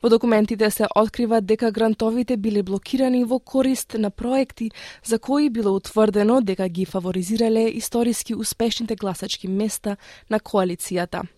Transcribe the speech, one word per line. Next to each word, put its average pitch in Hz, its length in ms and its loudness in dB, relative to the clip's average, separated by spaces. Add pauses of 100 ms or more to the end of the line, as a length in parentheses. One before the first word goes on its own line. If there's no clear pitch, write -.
Во 233 80 4
документите 220 600 4
се 214 240 0
открива 220 460 2
дека 220 300 0
грантовите 226 640 0
биле 202 260 0
блокирани 247 600 0
во 240 160 0
корист 262 600 0
на 214 100 0
проекти 247 640 -2 (340)
за 226 140 0
кои 294 300 2
било 214 260 0
утврдено 214 680 2
дека 190 280 -2
ги 175 160 -2
фаворизирале 220 840 0
историски 233 680 -2
успешните 226 600 -4
гласачки - 520 -8
места 202 500 -4 (320)
на 214 100 0
коалицијата. 180 800 -2 (160)